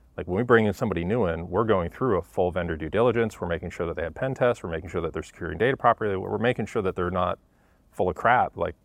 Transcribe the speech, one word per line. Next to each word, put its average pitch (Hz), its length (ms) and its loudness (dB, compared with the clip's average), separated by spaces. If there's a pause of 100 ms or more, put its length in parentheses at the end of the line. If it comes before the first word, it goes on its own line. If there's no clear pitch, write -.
(160)
like, 76 100 -8
when 90 100 -2
we 110 60 0
bring 117 240 6
in 98 80 2
somebody 87 300 -2
new 104 220 0
in, 82 220 -2
we're 95 160 2
going 92 240 0
through 113 300 0
a 82 40 0
full 90 280 -2
vendor 85 260 -4
due 78 140 -8
diligence. 113 500 0
We're 90 80 -4
making 85 220 -4
sure 87 160 -6
that 80 100 -6
they 78 60 -4
have 82 120 -6
pen 135 200 -4
tests. 123 280 0
We're 92 80 -8
making 82 200 -6
sure 90 100 -2
that 80 120 -4
they're 80 100 -6
securing 82 360 -10
data 127 180 2
properly. 110 400 2
We're, 98 140 -6
we're 104 80 -2
making 113 280 0
sure 110 160 -4
that 92 140 -2
they're 90 140 0
not 90 280 0 (540)
full 92 160 0
of 82 80 -2
crap. 117 400 4
Like, 87 180 -2 (100)